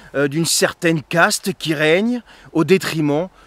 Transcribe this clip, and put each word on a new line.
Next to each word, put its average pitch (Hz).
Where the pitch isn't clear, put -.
euh, 139
d'une 151
certaine 165
caste 175
qui 156
règne 190
au 160
détriment 156